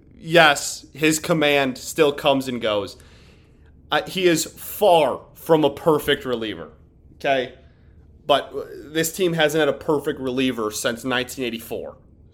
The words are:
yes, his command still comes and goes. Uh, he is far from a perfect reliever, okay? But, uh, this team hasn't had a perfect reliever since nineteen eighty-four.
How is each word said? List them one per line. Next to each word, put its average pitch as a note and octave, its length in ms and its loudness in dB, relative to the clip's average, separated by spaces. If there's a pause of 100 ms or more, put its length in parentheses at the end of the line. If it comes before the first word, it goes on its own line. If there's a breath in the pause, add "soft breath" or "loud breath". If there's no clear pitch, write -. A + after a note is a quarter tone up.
(160)
yes, D#3+ 760 2
his D#3 280 0
command C#3+ 580 0
still - 320 2
comes C#3 380 0
and B2 120 -6
goes. G#2 360 -2 (960 soft breath)
Uh, D3+ 160 2
he F#3 180 -2
is E3 180 2
far D#3 760 2 (140)
from D#3 300 2
a C#3 60 4
perfect D3 540 0
reliever, G#2+ 480 -6 (420)
okay? C3+ 400 -2 (720 soft breath)
But, C#3 260 0
uh, C3+ 120 -10 (220)
this D#3+ 280 -4
team F3 200 0
hasn't D#3 260 2
had D3 80 4
a C3+ 40 2
perfect C#3+ 460 -2
reliever B2+ 540 -2
since A#2 320 -4
nineteen B2+ 400 -4
eighty-four. A2+ 520 -10 (380)